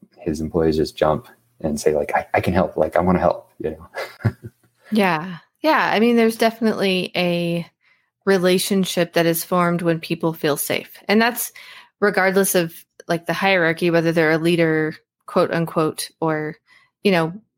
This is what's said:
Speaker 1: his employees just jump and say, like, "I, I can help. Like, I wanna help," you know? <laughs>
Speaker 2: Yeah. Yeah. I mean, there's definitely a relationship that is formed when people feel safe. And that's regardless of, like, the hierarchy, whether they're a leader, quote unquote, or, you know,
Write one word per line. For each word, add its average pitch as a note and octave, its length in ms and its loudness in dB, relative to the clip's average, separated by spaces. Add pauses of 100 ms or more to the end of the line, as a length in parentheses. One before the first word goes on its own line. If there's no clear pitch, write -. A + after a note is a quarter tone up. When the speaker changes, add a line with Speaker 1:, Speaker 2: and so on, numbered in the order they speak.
(180)
Speaker 1:
his D#2 220 -6
employees D#2 360 0
just D2+ 200 -2
jump D#2 320 -2 (320)
and D2+ 200 -6
say, D#2 140 0
like, D2 200 -2
"I, - 200 -2
I G2+ 60 2
can G2 120 -2
help. F2+ 240 0
Like, D#2+ 200 -2
I E2+ 40 4
wanna F2+ 200 2
help," - 380 0
you D#2+ 120 -6
know? - 600 -8
<laughs> - 580 -20
Speaker 2:
Yeah. F3+ 480 -2 (220)
Yeah. B3+ 320 2
I F#3+ 80 0
mean, A#3+ 160 4
there's A3+ 200 2
definitely G#3+ 760 0
a F3 520 -2 (580)
relationship F#3 880 2
that E3+ 140 2
is E3 180 0
formed F3 380 0
when E3 180 0
people E3 320 -4
feel D3+ 240 -2
safe. - 420 -6 (100)
And G#3+ 140 4
that's A#3+ 300 -4 (480)
regardless F#3+ 540 2
of, E3+ 300 0 (220)
like, E3+ 200 -4
the E3+ 60 -4
hierarchy, F3 580 2
whether E3 200 2
they're E3 220 2
a D#3+ 60 2
leader, D#3+ 580 0 (300)
quote - 260 0
unquote, E3 580 -2 (100)
or, D#3 360 -4 (480)
you G3+ 80 4
know, E3 200 0 (260)